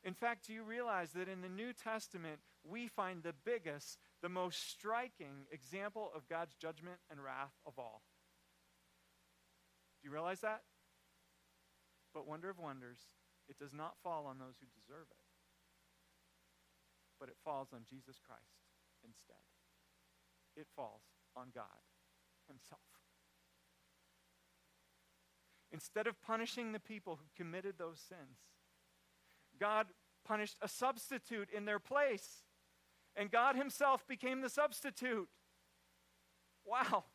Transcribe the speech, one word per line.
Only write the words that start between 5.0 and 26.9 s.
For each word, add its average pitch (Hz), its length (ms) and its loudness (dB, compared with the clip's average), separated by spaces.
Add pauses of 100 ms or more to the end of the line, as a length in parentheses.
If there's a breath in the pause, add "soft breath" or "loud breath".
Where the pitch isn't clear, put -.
example 196 640 -4
of 147 140 -10
God's 165 260 -2
judgment 160 420 -8 (120)
and 143 140 -12
wrath 135 300 -6 (120)
of 143 120 -10
all? 113 260 -10 (2000)
Do 143 80 -14
you 139 40 -6
realize 175 280 0
that? 214 200 0 (1500)
But 147 140 -8
wonder 165 220 -6
of 180 100 -8
wonders, 131 400 -8 (500)
it 139 80 -16
does 143 160 -10
not 156 300 -6
fall 156 240 -2
on 131 100 -8
those 131 220 -12
who 135 80 -20 (120)
deserve 143 300 -18
it, - 80 -20 (2000)
but 135 80 -12
it - 160 -16
falls 135 300 -2
on 120 60 -10 (100)
Jesus 131 340 -16
Christ 117 200 -18 (600)
instead. - 380 -20 (1120)
It 151 200 -12
falls 110 260 -6 (340)
on 127 200 -10
God 113 100 -6 (840)
himself. 139 340 -20 (3000 soft breath)
Instead 208 340 0
of 226 160 0
punishing 226 500 0
the 214 80 -2
people 196 360 -6